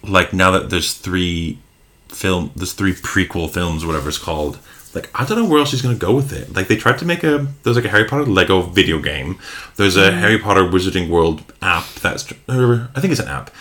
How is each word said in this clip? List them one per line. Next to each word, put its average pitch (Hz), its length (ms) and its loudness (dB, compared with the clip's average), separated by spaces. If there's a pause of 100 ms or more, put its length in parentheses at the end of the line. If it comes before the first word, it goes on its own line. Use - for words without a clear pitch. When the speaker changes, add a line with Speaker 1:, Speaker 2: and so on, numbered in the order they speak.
Speaker 1:
like, 92 300 0
now 92 180 4
that - 180 0
there's - 240 -2
three 87 640 -4 (520)
film, 90 460 -2
there's 87 180 -8
three 95 200 0
prequel 87 560 -4
films, 85 340 -4
or 82 40 -6
whatever 76 220 -4
it's 76 100 -6
called, 76 400 -6 (340)
like, - 220 -10
I 131 100 -2
don't 220 140 -2
know 233 60 2
where 156 140 4
else 147 100 2
she's 127 120 -2
gonna 123 140 0
go 98 180 0
with 139 200 0
it. - 200 -10
Like, 95 140 -2
they 110 80 4
tried 123 240 0
to 165 60 -6
make 170 180 -2
a, 151 140 2 (260)
there 117 80 0
was, 120 60 2
like, 117 80 0
a 101 40 -2
Harry 107 160 4
Potter 143 200 -2
Lego 92 360 4
video 87 380 2
game. 73 400 -6 (380)
There's 98 180 4
a 95 160 6
Speaker 2:
Mm. 87 80 -2
Speaker 1:
Harry 107 200 4
Potter 98 240 4
Wizarding 90 460 0
World 82 320 2 (200)
app 85 340 -2
that's, - 300 -4
tr-, - 80 -16 (160)
or 120 460 2
I 135 40 -4
think 185 120 0
it's - 100 0
an - 80 -4
app, 67 200 -10 (120)